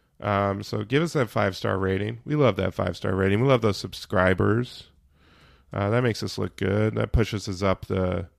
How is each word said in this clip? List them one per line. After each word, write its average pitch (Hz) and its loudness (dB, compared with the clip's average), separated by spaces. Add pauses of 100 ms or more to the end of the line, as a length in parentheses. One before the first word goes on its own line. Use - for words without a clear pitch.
(200)
Um, 101 0
so 107 -6
give 131 0
us 170 -4
that 127 0
five-star 104 -2
rating. 98 -2
We 139 -4
love 123 4
that 95 -2
five-star 95 -2
rating. 98 2
We 135 4
love 123 4
those 104 2
subscribers. 101 0 (880)
Uh, 101 0
that 120 2
makes 117 0
us 101 -6
look 98 -6
good. 107 0
That 110 -4
pushes 107 0
us 95 -6
up 95 0
the 92 -2 (100)